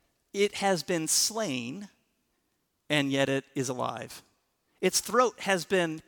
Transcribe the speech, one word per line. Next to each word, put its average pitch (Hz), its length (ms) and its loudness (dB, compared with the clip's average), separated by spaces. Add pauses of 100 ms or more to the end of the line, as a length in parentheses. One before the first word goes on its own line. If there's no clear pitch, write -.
(340)
it 202 220 2
has 190 280 2
been 160 240 0
slain, 202 800 -2 (1000)
and 139 220 2
yet 135 180 2
it 135 240 0
is 131 160 -2
alive. 120 520 -6 (600)
Its 185 180 2
throat 233 420 2
has 190 220 2
been 165 440 0